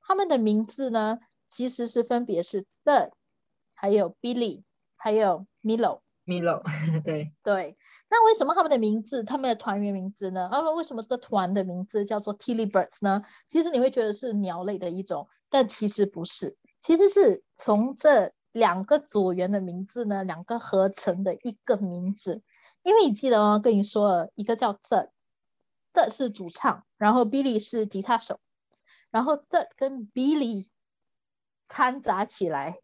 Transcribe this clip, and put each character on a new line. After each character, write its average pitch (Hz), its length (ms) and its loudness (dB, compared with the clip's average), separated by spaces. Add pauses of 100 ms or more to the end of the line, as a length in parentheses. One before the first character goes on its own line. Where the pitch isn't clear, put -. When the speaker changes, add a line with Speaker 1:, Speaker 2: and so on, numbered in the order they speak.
Speaker 1:
他 381 140 -2
们 392 120 -2
的 294 100 2
名 214 280 0
字 262 240 -8
呢， 220 300 -2 (280)
其 247 220 -8
实 240 180 -6
是 233 160 -2
分 240 220 -2
别 202 180 -2
是 196 220 -6 (180)
Third， 285 280 4 (640)
还 202 160 -4
有 202 300 2
Billy， 233 440 -4 (340)
还 220 140 -4
有 196 340 2 (180)
Milo。 220 380 -2 (240)
Speaker 2:
Milo， 170 380 -2
<laughs> 156 420 -4
对。 151 260 -6 (120)
Speaker 1:
对， 190 340 -4 (320)
那 453 160 4
为 440 80 8
什 277 140 0
么 330 80 0
他 370 80 2
们 311 80 0
的 254 80 2
名 214 240 0
字， 240 200 -6
他 247 140 -6
们 262 100 -4
的 233 80 0
团 202 280 -6
员 202 100 -2
名 190 180 -8
字 190 200 -8
呢？ 185 200 -4
啊， 311 200 2
为 330 120 -2
什 302 120 -10
么 220 80 -6
这 - 60 -16
个 247 80 -2
团 196 360 -2
的 202 100 2
名 180 220 -6
字 208 180 -2
叫 208 160 -2
做 208 160 -8
Tilly 226 320 -2
Birds 196 340 0
呢？ 202 200 2 (260)
其 320 140 2
实 320 80 0
你 277 100 0
会 262 120 4
觉 247 120 0
得 214 80 0
是 226 220 -6
鸟 185 300 -4
类 196 160 -4
的 185 100 -6
一 185 140 -6
种， 147 240 -8 (240)
但 269 160 4
其 - 200 -4
实 202 200 0
不 175 180 -10
是， - 320 -6 (240)
其 330 160 4
实 392 120 6
是 359 340 4 (140)
从 226 380 0
这 277 360 4 (200)
两 196 340 2
个 294 120 4
组 196 360 0
员 180 180 -2
的 202 100 0
名 180 240 -8
字 240 200 -10
呢， 196 180 -4
两 190 200 -8
个 233 140 -6
合 196 320 2
成 196 340 -4
的 180 120 -2
一 220 280 -10
个 208 140 2
名 185 380 -4
字。 190 260 -8 (400)
因 381 140 4
为 440 100 8
你 240 80 2
记 262 160 -2
得 220 100 6
吗？ 208 200 4
跟 226 160 2
你 202 80 2
说 208 260 0
了， 175 240 0
一 208 100 -10
个 233 120 -2
叫 220 180 -2
Third，Third - 1400 -4
是 247 200 -4
主 185 180 -12
唱， - 360 -4 (120)
然 214 160 4
后 247 100 4
Billy 247 360 0
是 214 260 -4
吉 190 160 -6
他 233 160 0
手， - 220 -8 (720)
然 214 120 0
后 294 140 0
Third 302 380 -2
跟 269 360 -6
Billy 254 580 -2 (960)
掺 254 340 -2
杂 202 240 -2
起 - 240 -6
来 151 340 -6